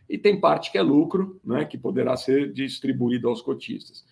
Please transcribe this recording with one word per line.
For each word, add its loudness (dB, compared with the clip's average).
e -6
tem 4
parte 2
que 0
é 2
lucro, 2
né, -2
que -10
poderá -2
ser 0
distribuído -2
aos -2
cotistas. -10